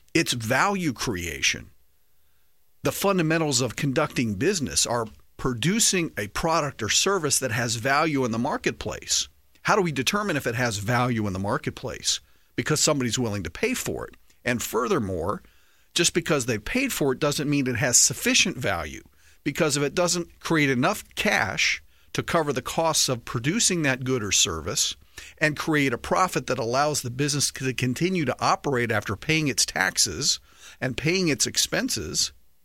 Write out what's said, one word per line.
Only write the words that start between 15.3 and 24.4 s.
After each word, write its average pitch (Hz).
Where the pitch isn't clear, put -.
just 170
because 156
they've 110
paid 254
for 143
it -
doesn't 147
mean 143
it 127
has 123
sufficient -
value, 87
because 147
if 143
it 139
doesn't 175
create 151
enough 135
cash -
to -
cover 151
the 123
costs -
of 120
producing 170
that 135
good 127
or 101
service 87